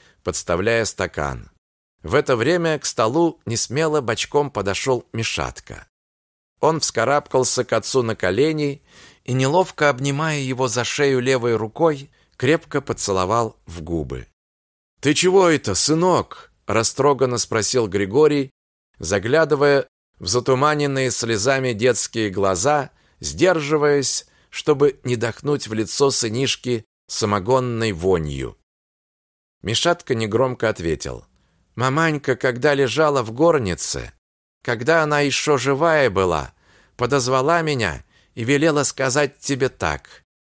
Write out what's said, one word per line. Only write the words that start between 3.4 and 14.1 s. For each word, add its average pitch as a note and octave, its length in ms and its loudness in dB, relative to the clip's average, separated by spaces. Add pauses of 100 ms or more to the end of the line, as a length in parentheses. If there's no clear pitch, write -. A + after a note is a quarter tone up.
несмело D3+ 540 -2
бочком C3+ 500 -2
подошел G#2 600 -2
Мишатка. - 760 -6 (720)
Он D3+ 200 2
вскарабкался B2+ 840 0
к - 80 -8
отцу A#2+ 300 2
на A2+ 120 -4
колени C#3+ 680 0 (420)
и, A#2+ 80 -8
неловко C#3+ 560 2
обнимая C#3+ 520 -2
его C3 280 -2
за A#2+ 160 -2
шею C3+ 360 0
левой A#2+ 360 2
рукой, C#3 540 -2 (260)
крепко C#3+ 460 0
поцеловал G#2 760 0 (100)
в E2 160 -14
губы. C#2+ 440 -6 (720)